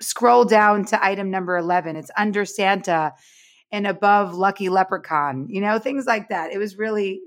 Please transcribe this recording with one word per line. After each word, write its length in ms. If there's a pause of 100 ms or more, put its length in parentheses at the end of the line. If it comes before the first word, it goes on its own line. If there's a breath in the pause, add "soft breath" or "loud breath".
scroll 440
down 400
to 200
item 240
number 280
eleven. 380
It's 220
under 260
Santa 680 (580 soft breath)
and 160
above 480
Lucky 340
Leprechaun," 800
you 120
know, 180
things 260
like 240
that. 220
It 80
was 180
really 500